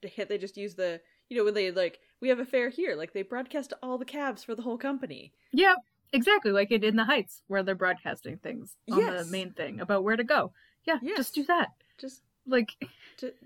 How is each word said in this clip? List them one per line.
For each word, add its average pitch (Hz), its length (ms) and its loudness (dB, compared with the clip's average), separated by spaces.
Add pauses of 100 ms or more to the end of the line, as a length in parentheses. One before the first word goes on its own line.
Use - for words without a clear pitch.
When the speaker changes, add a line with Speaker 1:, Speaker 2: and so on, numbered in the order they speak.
Speaker 1:
can't - 200 -6
they 208 80 -2
just 196 200 -10
use 202 180 -10
the, 175 240 -4 (300)
you 240 80 -6
know, 214 80 4
when 208 100 2
they, 190 160 0
like, 175 280 0 (220)
"We 247 80 -4
have 247 100 4
a 254 60 -4
fare 254 240 0
here," 269 260 -2
like, 156 180 -8
they 196 100 -4
broadcast 262 480 -6
to - 100 -10
all 254 160 -4
the 254 80 -8
cabs 269 380 -6
for 233 100 -8
the 220 80 -8
whole 233 160 -4
company. 254 560 -6 (200)
Speaker 2:
Yeah, 370 220 8 (380)
exactly. 277 380 4
Like 202 200 4
in, 214 120 4
in 214 140 4
the 220 80 4
Heights, 247 420 0
where 196 160 0
they're 190 100 0
broadcasting 180 640 -2
things - 380 -12 (160)
on - 80 4
Speaker 1:
Yes. 180 260 2
Speaker 2:
the 170 60 -10
main 185 220 -6
thing 147 260 -8
about 190 240 0
where 214 140 2
to 240 80 0
go. 277 260 2 (320)
Yeah, 311 180 0
Speaker 1:
Yes. 339 160 -6
Speaker 2:
just - 180 -4
do 294 100 -2
that. 349 240 2 (280)
Speaker 1:
Just - 240 -16 (240)
Speaker 2:
Like 247 240 2 (480)
Speaker 1:
to, 254 160 -10 (120)